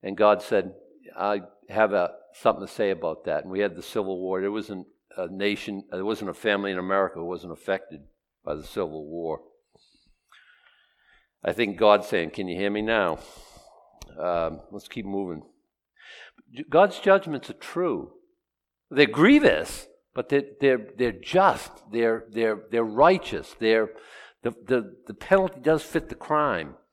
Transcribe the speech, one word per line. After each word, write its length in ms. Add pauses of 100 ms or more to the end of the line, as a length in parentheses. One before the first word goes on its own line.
And 140
God 260
said, 320 (440)
"I 240 (260)
have 240
a, 220 (200)
something 320
to 60
say 200
about 340
that." 180
And 80
we 80
had 160
the 80
Civil 380
War. 180
There 120
wasn't 360 (300)
a 100
nation, 640
there 120
wasn't 260
a 40
family 380
in 60
America 380
who 100
wasn't 280
affected 480 (420)
by 120
the 100
Civil 400
War. 340 (2000)
I 120
think 240
God's 300
saying, 240
"Can 180
you 100
hear 120
me 100
now?" 380 (1000)
Um, 420 (100)
let's 160
keep 180
moving. 380 (1300)
God's 300
judgments 500
are 40
true. 580 (800)
They're 180
grievous, 800 (260)
but 160
they're, 140 (180)
they're, 260 (100)
they're 140
just. 600 (200)
They're, 380
they're, 320 (100)
they're 120
righteous. 760
They're, 300 (520)
the, 100
the, 440 (120)
the 60
penalty 460
does 240
fit 240
the 80
crime. 600 (180)